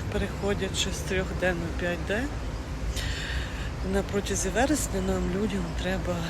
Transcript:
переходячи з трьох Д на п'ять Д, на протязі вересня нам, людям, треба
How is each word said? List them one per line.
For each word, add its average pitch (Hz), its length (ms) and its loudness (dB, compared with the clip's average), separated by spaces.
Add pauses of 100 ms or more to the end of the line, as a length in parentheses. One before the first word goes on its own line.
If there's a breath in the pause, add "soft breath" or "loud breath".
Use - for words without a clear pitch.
(120)
переходячи 196 800 0
з - 40 -2
трьох 185 300 0 (120)
Д 180 140 4
на 170 260 -2
п'ять 175 280 0
Д, 214 160 2 (1700 loud breath)
на 196 80 4
протязі 196 480 0
вересня 233 520 2
нам, 185 220 2 (120)
людям, 196 280 0 (180)
треба 180 340 0 (140)